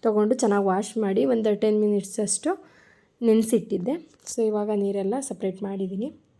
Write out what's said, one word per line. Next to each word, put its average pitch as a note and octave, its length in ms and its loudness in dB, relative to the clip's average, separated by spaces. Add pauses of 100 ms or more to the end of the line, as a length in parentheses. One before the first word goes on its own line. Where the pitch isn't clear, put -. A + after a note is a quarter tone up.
ತೊಗೊಂಡು G#3+ 360 4
ಚೆನ್ನಾಗಿ G3+ 280 2
ವಾಶ್ F#3+ 220 0 (120)
ಮಾಡಿ G3 180 2 (100)
ಒಂದು A3 300 2
ಟೆನ್ G#3+ 200 2
ಮಿನಿಟ್ಸ್ G#3 440 0
ಅಷ್ಟು - 260 -2 (720)
ನೆನೆಸಿಟ್ಟಿದ್ದೆ. A3 720 2 (380)
So - 80 -6 (100)
ಇವಾಗ G#3 200 -2 (140)
ನೀರೆಲ್ಲ G3 320 -2 (140)
ಸಪ್ರೇಟ್ F#3+ 340 -6
ಮಾಡಿದ್ದೀನಿ. G3 440 -6 (320)